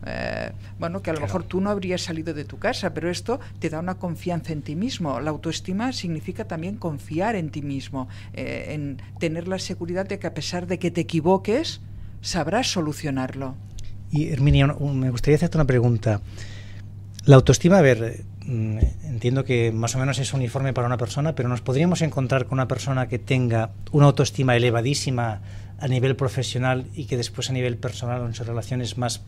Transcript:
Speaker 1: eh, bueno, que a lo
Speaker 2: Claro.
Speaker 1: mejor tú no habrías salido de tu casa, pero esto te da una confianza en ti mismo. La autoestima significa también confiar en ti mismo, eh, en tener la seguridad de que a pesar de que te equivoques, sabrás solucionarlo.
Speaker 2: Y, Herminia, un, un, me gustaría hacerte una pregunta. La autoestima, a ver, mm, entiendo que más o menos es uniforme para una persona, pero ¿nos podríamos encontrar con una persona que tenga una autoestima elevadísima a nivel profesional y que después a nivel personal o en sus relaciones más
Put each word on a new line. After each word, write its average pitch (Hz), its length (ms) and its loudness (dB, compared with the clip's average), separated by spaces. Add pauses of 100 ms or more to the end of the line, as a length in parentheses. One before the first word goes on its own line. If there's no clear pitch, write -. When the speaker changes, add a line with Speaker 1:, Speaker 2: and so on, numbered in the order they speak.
Speaker 1:
eh, 58 440 -6 (280)
bueno, 175 240 -6
que - 80 -4
a - 20 -2
lo 156 60 -4
Speaker 2:
Claro. 196 140 -4
Speaker 1:
mejor 175 100 -2
tú 180 180 -4
no 202 80 -2
habrías 185 320 -2
salido 160 320 -6
de 147 120 -8
tu - 120 -12
casa, 202 380 -2
pero 165 160 -2
esto 233 280 -4 (200)
te 170 100 -2
da 156 100 -6
una 180 200 -4
confianza 170 540 -4
en 147 100 -6
ti 147 120 -6
mismo. 170 440 -2
La 151 100 -2
autoestima 180 640 -4
significa 170 540 -6
también 180 300 -6
confiar 170 580 -2
en 160 160 -4
ti 147 100 -6
mismo, 135 460 -6 (260)
eh, 131 360 -8
en 143 280 -6 (220)
tener 170 280 -2
la 190 120 -2
seguridad 180 480 -6
de 196 100 -6
que 196 80 -8
a 165 80 -4
pesar 175 320 -4
de 175 140 -2
que 175 100 0
te 170 120 -2
equivoques, 190 800 2 (420)
sabrás 185 500 0
solucionarlo. 135 840 -4 (560)
Speaker 2:
Y, 151 200 2
Herminia, 139 360 6
un, 143 140 2
un, 139 200 0
me 131 120 2
gustaría 131 240 4
hacerte 170 220 2
una 151 80 6
pregunta. 117 560 4 (1040)
La 135 120 12
autoestima, 170 420 8
a - 20 8
ver, 120 420 4 (220)
mm, 110 320 -2 (280)
entiendo 127 400 0
que 117 260 4
más 113 240 0
o - 20 2
menos 131 220 0
es 135 120 -2
uniforme 131 420 0
para 120 120 0
una 123 120 0
persona, 143 360 -2
pero 123 160 0
¿nos 120 120 0
podríamos 160 420 2
encontrar 131 420 0
con 135 140 -2
una 127 80 0
persona 127 400 -2
que 123 100 -4
tenga 113 540 2 (200)
una 143 140 8
autoestima 131 500 4
elevadísima 120 880 2 (380)
a 143 80 -4
nivel 127 280 2
profesional 127 800 0
y 147 120 -8
que 127 120 -2
después 120 320 -4
a 131 40 0
nivel 123 240 0
personal 123 440 -4
o 120 60 -4
en 113 80 -4
sus 120 100 -6
relaciones 117 540 -4
más 120 280 -2